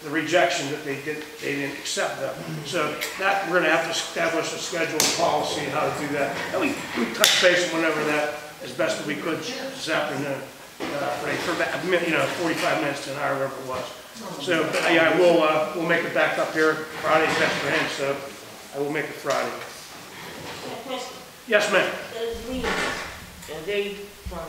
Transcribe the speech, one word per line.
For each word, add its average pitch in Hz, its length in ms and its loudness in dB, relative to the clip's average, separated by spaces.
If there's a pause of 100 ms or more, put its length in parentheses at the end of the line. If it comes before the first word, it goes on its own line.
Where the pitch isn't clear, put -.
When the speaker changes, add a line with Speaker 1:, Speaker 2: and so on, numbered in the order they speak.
Speaker 1:
the 156 60 -8
rejection 151 600 4
that 147 120 -4
they 135 200 -4
did, 151 200 -4 (180)
they 139 140 -2
didn't 139 220 -4
accept - 420 -2
them. 131 160 -4 (300)
So 151 280 0 (260)
that, 190 300 2
we're 180 100 6
gonna 160 120 4
have 165 140 4
to 165 60 -4
establish 160 640 0
a 160 40 -6
schedule 160 420 -2
and - 180 2
policy 151 440 2
and 143 100 -4
how 143 180 0
to 143 180 -4
do 139 60 -2
that. 139 220 0 (180)
And - 80 2
we, - 140 0 (240)
we 233 140 2
touched - 280 6
base 175 320 6
whenever 160 320 0
that, 151 280 0 (300)
as - 100 -10
best 160 260 0
as 147 80 -6
we 147 80 -2
could 160 240 -4
this 262 500 -8
afternoon, 143 480 -2 (440)
uh, 139 260 -2 (140)
for, 151 80 -4
for 160 320 -2
about 151 200 -2
a 165 60 -4
minute, 175 220 2
you 160 40 2
know, 139 120 2 (160)
forty-five 160 400 0
minutes 143 240 -2
to 135 80 -6
an 143 60 -6
hour, 139 160 0
whatever 135 260 -2
it 131 80 -8
was. - 160 -4 (580)
So, 160 200 2
but, - 300 2
yeah, 160 200 8
I 180 60 4
will, 170 220 8
uh, 156 340 4
we'll 170 120 0
make 170 160 4
it 165 100 -2
back 156 240 4
up 156 160 0
here. 156 200 6 (280)
Friday's 156 380 4
best 156 180 2
for 139 120 -2
him, 151 200 2
so 139 280 0 (580)
I 143 40 -4
will 143 120 0
make 156 140 -2
it - 80 -8
Friday. 127 360 -2 (1400)
Speaker 2:
Question. 254 300 -8 (300)
Speaker 1:
Yes, 208 240 4
ma'am. 185 200 6 (220)
Speaker 2:
Those 226 360 -6
leaves, 254 160 -2
are - 1000 -4
they 202 280 -2 (360)
from 165 200 -8